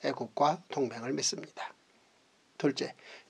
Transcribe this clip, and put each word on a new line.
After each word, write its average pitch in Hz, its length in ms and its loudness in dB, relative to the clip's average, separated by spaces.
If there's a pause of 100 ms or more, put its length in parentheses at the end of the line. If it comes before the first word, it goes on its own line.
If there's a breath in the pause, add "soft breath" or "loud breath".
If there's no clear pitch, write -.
애국과 143 680 2
동맹을 120 420 0
맺습니다. - 640 -2 (840)
둘째, - 380 0 (360 soft breath)